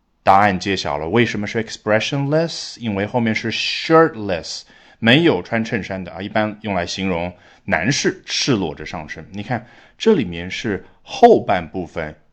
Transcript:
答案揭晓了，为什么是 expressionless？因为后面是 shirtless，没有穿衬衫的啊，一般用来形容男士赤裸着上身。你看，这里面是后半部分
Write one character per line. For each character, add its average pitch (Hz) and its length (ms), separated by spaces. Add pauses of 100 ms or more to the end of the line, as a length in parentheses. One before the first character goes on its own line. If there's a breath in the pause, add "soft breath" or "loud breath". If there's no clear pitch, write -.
(240)
答 95 120
案 98 240
揭 98 160
晓 76 240
了， 80 100
为 113 160
什 104 140
么 104 80
是 113 160
expressionless？ 139 1160
因 117 140
为 98 140
后 120 120
面 113 140
是 110 180
shirtless， 110 1080 (380 soft breath)
没 127 240
有 110 180
穿 113 240
衬 107 180
衫 95 200
的 85 80
啊， 90 100
一 101 80
般 107 320
用 104 140
来 87 100
形 95 220
容 87 260 (320 soft breath)
男 92 260
士 - 320
赤 - 280
裸 90 240
着 78 100
上 78 240
身。 82 220
你 101 100
看， 113 240 (320 loud breath)
这 220 160
里 151 100
面 85 280
是 - 340 (160 loud breath)
后 - 420
半 90 240
部 87 200
分 78 280 (180)